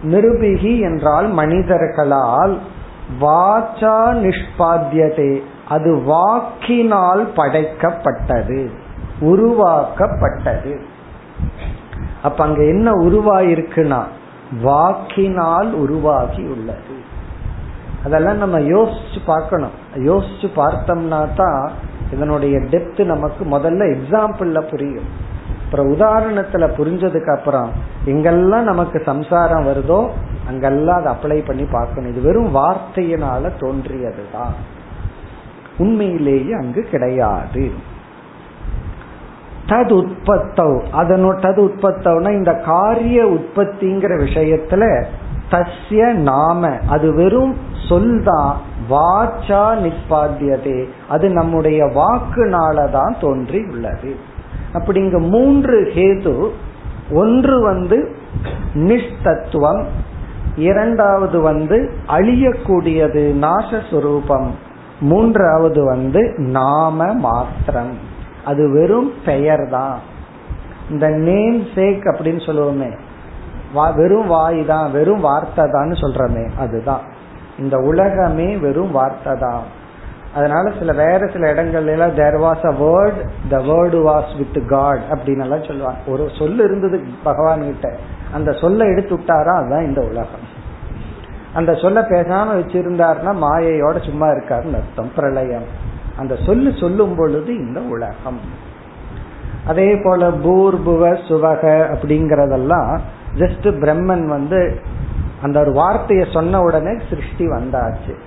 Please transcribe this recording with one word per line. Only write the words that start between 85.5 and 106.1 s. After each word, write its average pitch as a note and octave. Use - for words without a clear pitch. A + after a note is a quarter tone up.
சொல்லுவாங்க. C#3
ஒரு C#3+
சொல் D#3+
இருந்தது F#3+
பகவான் D#3
கிட்ட, C3
அந்த D3
சொல்லை G3+
எடுத்து F#3+
விட்டாரா, E3
அதுதான் D3
இந்த C#3
உலகம். A2+
அந்த E3
சொல்லை G3
பேசாம F#3
வச்சிருந்தாருன்னா F3
மாயையோட D#3+
சும்மா D3+
இருக்காருன்னு C3+
அர்த்தம். A2+
பிரளயம் C3
அந்த C3
சொல்லு B3+
சொல்லும் F#3
பொழுது D#3
இந்த C3
உலகம். A#2
அதே F#3+
போல F3+
பூர்புவ F3
சுவக D#3
அப்படிங்கறதெல்லாம் D3
just F3+
பிரம்மன் D#3+
வந்து D3+
அந்த C#3+
ஒரு D3
வார்த்தையை F#3